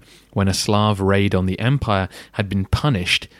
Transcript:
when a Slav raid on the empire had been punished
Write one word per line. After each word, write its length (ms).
when 160
a 60
Slav 440
raid 340
on 140
the 140
empire 480
had 160
been 160
punished 640